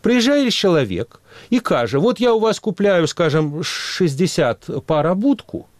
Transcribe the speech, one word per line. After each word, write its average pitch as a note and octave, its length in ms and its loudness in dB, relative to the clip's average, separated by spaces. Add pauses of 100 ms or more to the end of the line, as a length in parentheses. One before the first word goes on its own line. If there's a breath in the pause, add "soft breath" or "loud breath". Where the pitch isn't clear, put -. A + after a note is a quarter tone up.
Прыязджае B3 480 2
чалавек C3 680 -2 (300 loud breath)
і B3 100 2
кажа: B2+ 380 0
«Вот A3 220 0
я A#3 160 2
ў A3 40 0
вас G#3+ 200 0
купляю, G3 460 0
скажам, D3+ 580 0
шэсцьдзясят D3+ 1040 -2 (180)
пар D3+ 200 0
абутку G#3+ 600 -2 (120)